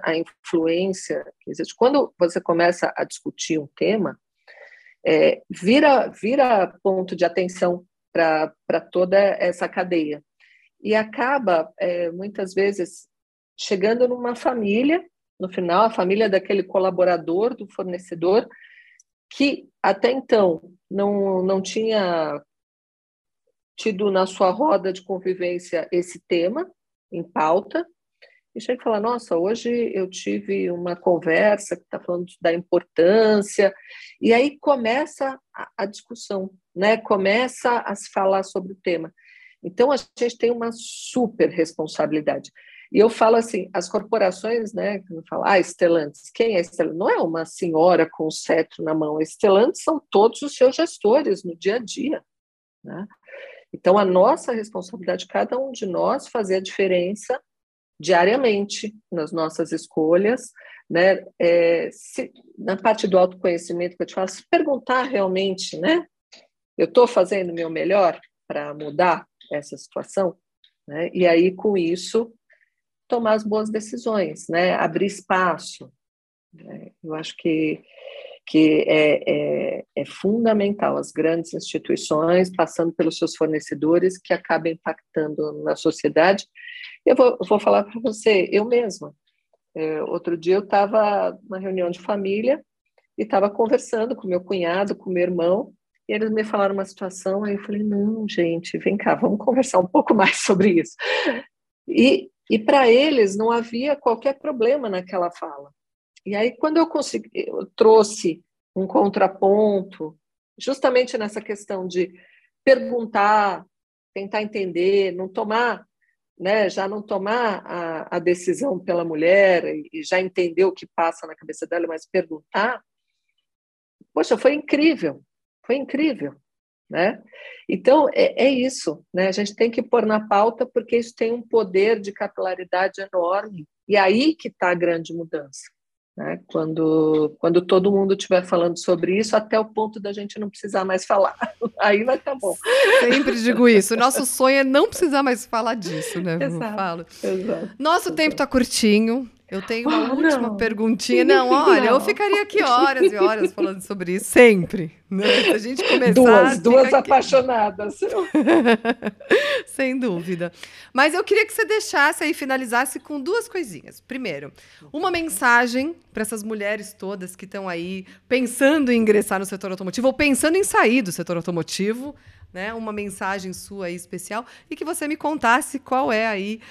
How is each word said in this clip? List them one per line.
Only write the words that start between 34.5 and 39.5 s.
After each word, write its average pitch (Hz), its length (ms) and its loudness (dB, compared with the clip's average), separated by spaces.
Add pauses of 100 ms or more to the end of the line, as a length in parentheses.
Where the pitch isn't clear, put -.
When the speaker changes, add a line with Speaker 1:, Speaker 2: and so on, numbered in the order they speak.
Speaker 1:
começa 269 800 -2 (160)
a, - 220 -16
a 202 80 -4
discussão, 202 640 -10 (260)
né? 208 220 2
Começa 220 800 0
a 196 180 -6
se - 140 -16
falar 196 320 0
sobre 190 320 -10
o - 80 -20
tema. 165 300 -4 (520)